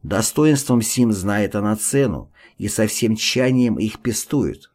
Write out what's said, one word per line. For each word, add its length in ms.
Достоинством 800
сим 300
знает 440
она 200
цену 560
и 120
со 180
всем 300
тщанием 600
их 220
пестует. 760